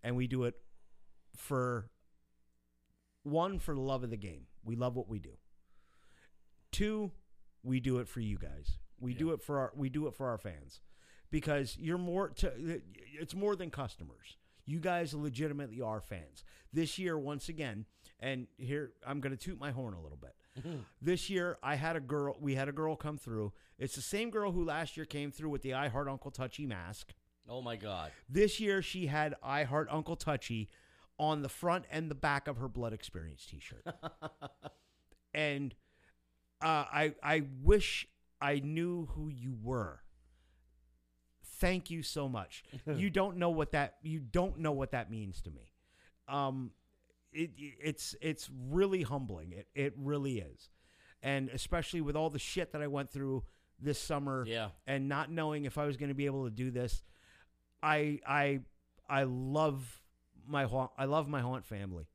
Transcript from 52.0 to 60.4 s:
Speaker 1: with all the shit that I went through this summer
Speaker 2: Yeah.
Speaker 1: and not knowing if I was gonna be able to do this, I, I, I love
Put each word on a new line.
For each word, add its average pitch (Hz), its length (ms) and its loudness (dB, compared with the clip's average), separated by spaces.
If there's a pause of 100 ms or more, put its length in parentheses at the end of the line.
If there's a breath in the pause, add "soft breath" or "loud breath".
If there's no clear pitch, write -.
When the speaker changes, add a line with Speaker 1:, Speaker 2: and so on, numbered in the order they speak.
Speaker 1:
with 147 160 0
all 160 140 2
the 143 100 -4
shit - 320 -2
that 151 100 -2
I 147 60 -2
went 139 240 -2
through 135 320 0 (340 soft breath)
this 139 220 0
summer 139 460 0
Speaker 2:
Yeah. 113 240 -2 (160)
Speaker 1:
and 135 220 0
not 143 220 0
knowing 156 340 0
if 143 140 -2
I 147 80 2
was 143 100 0
gonna 139 180 0
be 143 120 2
able 135 180 2
to 120 60 0
do 123 220 0
this, 123 300 2 (800 soft breath)
I, 151 440 4
I, 139 340 4 (480)
I 139 160 6
love 131 800 2 (440)